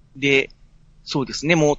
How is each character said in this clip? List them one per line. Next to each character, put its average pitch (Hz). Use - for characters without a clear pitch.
で、 135
そ -
う 123
で 113
す -
ね、 165
も 147
う -